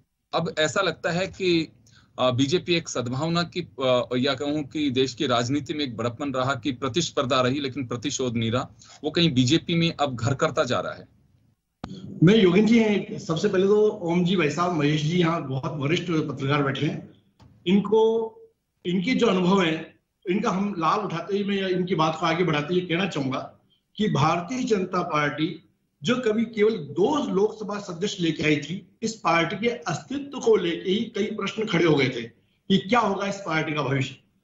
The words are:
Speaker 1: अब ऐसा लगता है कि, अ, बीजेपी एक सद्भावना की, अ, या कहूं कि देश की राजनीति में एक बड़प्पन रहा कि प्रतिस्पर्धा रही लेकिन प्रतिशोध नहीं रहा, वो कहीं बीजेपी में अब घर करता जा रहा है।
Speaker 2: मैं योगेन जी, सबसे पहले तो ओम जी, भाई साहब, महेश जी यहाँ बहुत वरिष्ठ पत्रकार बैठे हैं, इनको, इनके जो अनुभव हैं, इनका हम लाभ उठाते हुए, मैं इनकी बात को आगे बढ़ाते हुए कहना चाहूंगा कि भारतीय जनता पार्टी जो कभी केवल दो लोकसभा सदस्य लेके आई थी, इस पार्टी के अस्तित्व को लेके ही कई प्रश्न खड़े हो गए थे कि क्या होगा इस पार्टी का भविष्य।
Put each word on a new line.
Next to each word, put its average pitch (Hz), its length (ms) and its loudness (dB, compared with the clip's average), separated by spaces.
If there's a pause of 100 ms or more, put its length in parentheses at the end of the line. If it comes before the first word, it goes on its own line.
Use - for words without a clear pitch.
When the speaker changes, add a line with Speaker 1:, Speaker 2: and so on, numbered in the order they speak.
(340)
Speaker 1:
अब 165 240 -2
ऐसा 156 220 0
लगता 175 300 -2
है 180 160 0
कि, 175 460 0 (460)
अ, 127 120 2
बीजेपी 143 440 2
एक 165 140 -2
सद्भावना 143 540 -2
की, 170 180 -6
अ, 127 560 0
या 135 180 2
कहूं 147 280 -2
कि 147 280 -2
देश 131 240 0
की 151 120 -2
राजनीति 127 480 0
में 151 60 -4
एक 123 160 -6
बड़प्पन 120 360 -4
रहा 127 220 -2
कि 131 180 -4
प्रतिस्पर्धा 135 680 0
रही 127 200 0
लेकिन 139 260 -6
प्रतिशोध 123 500 -4
नहीं 113 140 0
रहा, 131 180 -2 (360)
वो 151 60 -2
कहीं 165 240 2
बीजेपी 139 400 2
में 165 260 2
अब 131 160 0
घर 113 180 0
करता 156 300 0
जा 113 160 0
रहा 80 120 -6
है। - 160 -16 (1120)
Speaker 2:
मैं 185 120 8
योगेन 202 320 6
जी, 214 400 4 (120)
सबसे 170 300 -4
पहले 185 180 2
तो 214 220 4
ओम 175 360 0
जी, 190 120 2
भाई 151 140 2
साहब, 175 220 -2
महेश 147 300 0
जी 170 160 0
यहाँ 165 300 0
बहुत 131 280 -6
वरिष्ठ 147 280 -2
पत्रकार 143 580 -2
बैठे 139 240 -2
हैं, - 240 -6 (560)
इनको, 220 680 4 (520)
इनके 185 280 0
जो 233 120 2
अनुभव 185 360 4
हैं, 160 380 -4 (300)
इनका 208 200 0
हम 196 280 -2
लाभ 180 260 0
उठाते 170 340 -4
हुए, 202 60 -2
मैं 196 240 -2
इनकी 180 260 0
बात 160 260 2
को 175 60 0
आगे 165 180 2
बढ़ाते 151 300 0
हुए 180 60 2
कहना 180 280 0
चाहूंगा 135 520 -6 (360)
कि 208 120 0
भारतीय 170 560 0
जनता 185 380 0
पार्टी 151 680 -2 (340)
जो 226 140 0
कभी 226 280 0
केवल 208 260 2
दो 202 640 0
लोकसभा 202 460 -2
सदस्य 180 440 -6
लेके 160 200 -2
आई 151 140 2
थी, - 460 -8
इस 214 120 -4
पार्टी 165 420 0
के 226 120 -2
अस्तित्व 240 720 -6
को 220 160 6
लेके 175 340 -2
ही 220 260 -2
कई 208 100 -2
प्रश्न 208 400 -6
खड़े 170 180 2
हो 151 120 6
गए 131 120 2
थे 123 140 -4 (460)
कि 196 100 6
क्या 233 220 2
होगा 196 260 0
इस 190 100 -4
पार्टी 156 360 -2
का 147 100 -2
भविष्य। 135 340 -2 (280)